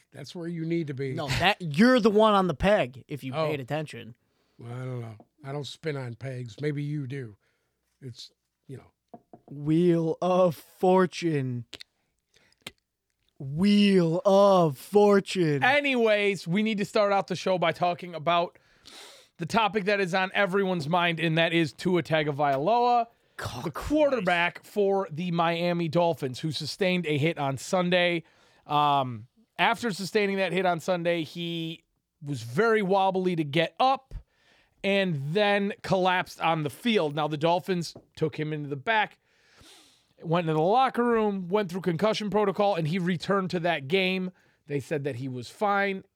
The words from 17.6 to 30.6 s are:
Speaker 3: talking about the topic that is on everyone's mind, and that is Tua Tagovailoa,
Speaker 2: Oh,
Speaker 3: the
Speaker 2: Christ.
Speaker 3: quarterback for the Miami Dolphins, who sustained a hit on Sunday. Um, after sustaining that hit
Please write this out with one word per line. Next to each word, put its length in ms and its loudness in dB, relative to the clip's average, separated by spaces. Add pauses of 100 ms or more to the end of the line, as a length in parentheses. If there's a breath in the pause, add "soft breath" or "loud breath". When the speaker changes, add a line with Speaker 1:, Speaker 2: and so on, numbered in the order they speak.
Speaker 3:
talking 420 -4
about 420 -2 (800 loud breath)
the 80 -6
topic 400 0
that 140 2
is 160 -2
on 180 -2
everyone's 560 0
mind, 300 2
and 180 0
that 160 2
is 200 0
Tua 300 0
Tagovailoa, 1040 2
Speaker 2:
Oh, 560 -14
Speaker 3:
the 60 -6
Speaker 2:
Christ. 40 -8
Speaker 3:
quarterback 920 0
for 460 0
the 200 -6
Miami 580 0
Dolphins, 500 0
who 120 -4
sustained 540 -4
a 140 0
hit 180 0
on 200 -4
Sunday. 680 0 (420 soft breath)
Um, 600 0 (300)
after 340 0
sustaining 460 -2
that 160 -2
hit 120 0